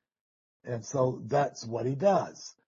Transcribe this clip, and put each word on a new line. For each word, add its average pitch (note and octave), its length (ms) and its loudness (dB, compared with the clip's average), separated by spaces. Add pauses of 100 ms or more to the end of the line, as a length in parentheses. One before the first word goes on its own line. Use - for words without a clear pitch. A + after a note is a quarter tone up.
(640)
And A#2 200 -6
so B2+ 420 0
that's C#3+ 400 0
what A#2 200 -4
he C3+ 80 0
does. - 600 2 (140)